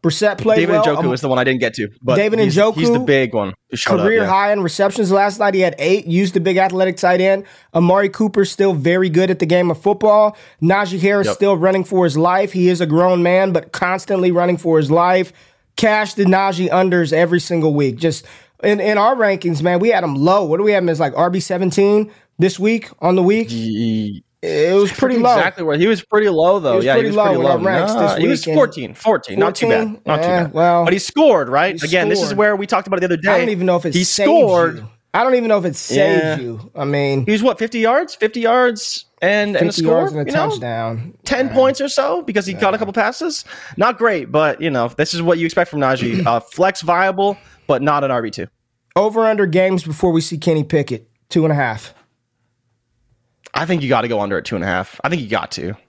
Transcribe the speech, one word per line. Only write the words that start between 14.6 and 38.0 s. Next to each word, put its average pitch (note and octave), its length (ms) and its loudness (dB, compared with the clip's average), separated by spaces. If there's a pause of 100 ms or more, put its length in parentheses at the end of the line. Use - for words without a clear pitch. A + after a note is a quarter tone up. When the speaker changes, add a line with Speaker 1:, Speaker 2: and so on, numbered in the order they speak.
Speaker 1:
his D3 140 0
life. F3+ 420 2 (440)
Cash G#3+ 360 0
the G3+ 120 0
Najee F#3 440 2
unders F3 420 2
every E3+ 280 2
single D#3+ 340 0
week. C#3 240 0
Just D#3+ 260 -2 (400)
in, G#3 160 0
in G#3 200 0
our A#3 160 2
rankings, F#3+ 480 -2
man, F3 160 2
we A3 100 2
had F#3+ 140 2
him D3+ 120 -2
low. F3+ 300 2
What D#3 120 -2
do G3+ 60 -2
we G#3+ 100 2
have F#3+ 100 2
him F3 60 0
as, D#3 100 -2
like, D3 180 -2
R F3 140 2
B F#3 80 -2
seventeen G3 720 0 (260)
this F#3 220 0
week, A3 300 -2 (100)
on F3+ 160 2
the F#3 80 2
week? G#3+ 260 2
Speaker 2:
Ye- A2 760 -4 (200)
Speaker 1:
It D#3+ 320 0
was G3+ 160 4
Speaker 2:
I - 40 -12
Speaker 1:
pretty B3+ 200 0
Speaker 2:
forget A#3+ 160 4
Speaker 1:
low. A#3 60 4
Speaker 2:
exactly F#3 260 -2
where D3+ 140 0
he F3 100 2
was G#3+ 160 0
pretty G#3+ 260 2
low F3+ 300 2
though. C#3 140 0
Speaker 1:
It - 40 2
was A2+ 80 0
Speaker 2:
Yeah, C3+ 80 2
he - 80 4
Speaker 1:
pretty - 80 0
Speaker 2:
was G3+ 80 -2
Speaker 1:
low G#3+ 60 2
Speaker 2:
pretty F#3 160 2
Speaker 1:
in E3 40 0
Speaker 2:
low. - 100 2
Speaker 1:
our - 60 0
ranks F#3 340 0
Speaker 2:
Nah, A#3 80 0 (120)
Speaker 1:
this - 60 -4
Speaker 2:
he - 80 2
was - 140 0
Speaker 1:
week, - 60 -6
and D#3 80 -2
Speaker 2:
fourteen, D#3 380 0
fourteen. F#3+ 460 -2
Not F3+ 160 0
too A#3 120 -2
Speaker 1:
fourteen? A3+ 280 0
Speaker 2:
bad. - 100 -20
Not D#3 120 -2
too E3 120 0
Speaker 1:
Eh, F3+ 140 0
Speaker 2:
bad. D#3 100 -6
Speaker 1:
well, E3+ 300 2
Speaker 2:
But E3+ 100 2
he G3 60 -2
scored, G#3 500 2
right? E3 320 0
Speaker 1:
he D3+ 40 -6
Speaker 2:
Again, F3+ 220 0
this G#3 120 0
is F3 100 -2
Speaker 1:
scored. G3+ 80 -4
Speaker 2:
where G#3 180 2
we G3 120 -6
talked G3 180 -2
about F#3+ 120 -2
it F3 40 -2
the F#3 60 0
other F3 100 0
day. F3+ 140 -2
Speaker 1:
I F#3+ 80 4
don't A3+ 100 0
even F#3 160 -2
know F3+ 120 2
if E3+ 100 -4
it D3 80 -4
Speaker 2:
He F3+ 80 0
Speaker 1:
saves G3 240 0
Speaker 2:
scored. F#3 500 4
Speaker 1:
you. G#2+ 100 -18 (280)
I A3 80 2
don't C4 100 2
even A#3+ 160 0
know G#3 80 4
if F3+ 80 -2
it E3 100 -4
saves C#3+ 480 0
Speaker 2:
Yeah. D#3 160 -2
Speaker 1:
you. A#2 360 -10
I D3 100 -6
mean, C#3 400 -2
Speaker 2:
He G#3 60 0
was, G#3+ 100 0
what, A#3+ 160 0
fifty A3+ 220 -6
yards? B3+ 340 0